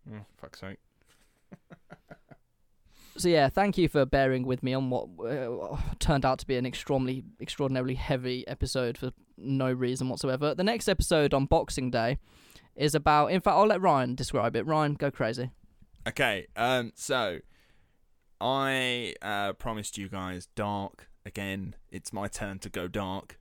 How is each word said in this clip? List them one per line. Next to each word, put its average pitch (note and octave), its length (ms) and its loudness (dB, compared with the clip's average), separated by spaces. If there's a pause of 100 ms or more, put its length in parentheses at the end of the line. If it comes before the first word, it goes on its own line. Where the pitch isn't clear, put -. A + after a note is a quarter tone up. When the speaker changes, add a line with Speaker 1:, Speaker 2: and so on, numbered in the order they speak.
Speaker 1:
Oh, G#2+ 160 -16 (120)
fuck's - 240 -20
sake. F#2+ 160 -12 (720)
<laughs> - 60 -20 (1600)
Speaker 2:
So, - 100 0
yeah, D3+ 220 6
thank G3 280 2
you E3+ 120 4
for C#3+ 160 4
bearing C3 400 2
with B2+ 180 -2
me B2+ 100 -2
on C3 160 -2
what, B2 200 -4 (180)
uh, B2 480 -6 (240)
turned C#3+ 260 4
out C3 140 2
to - 80 -12
be C3+ 80 0
an B2 100 0
extremely, C3 600 -2 (160)
extraordinarily C3 540 -2
heavy B2+ 520 -2
episode B2+ 500 -2
for B2+ 140 -6 (240)
no C3 380 0
reason B2+ 340 -2
whatsoever. C3+ 480 0
The F3+ 80 0
next A3 240 0
episode D#3+ 460 4
on C#3 120 4
Boxing C3+ 460 2
Day B2 260 0 (600)
is D3 180 2
about, D3 380 6
in F#3+ 80 2
fact, F3 160 4
I'll G3+ 100 8
let F#3+ 140 4
Ryan C3 340 4
describe A#2 400 0
it. A2+ 100 0
Ryan, D3+ 280 2
go C#3+ 180 -2
crazy. A#2+ 400 -4 (560)
Speaker 1:
Okay, A2+ 480 0
um, A#2+ 400 0
so A2 440 -2 (1000)
I, B2+ 840 0
uh, G2+ 300 -4
promised G#2+ 460 -8
you G2 100 -8
guys F#2 480 -8
dark G2+ 540 -6 (160)
again. G2 500 -6 (160)
It's - 220 -12
my G2+ 160 -6
turn G2 300 -8
to G2 100 -12
go F2+ 180 -6
dark F#2+ 540 -6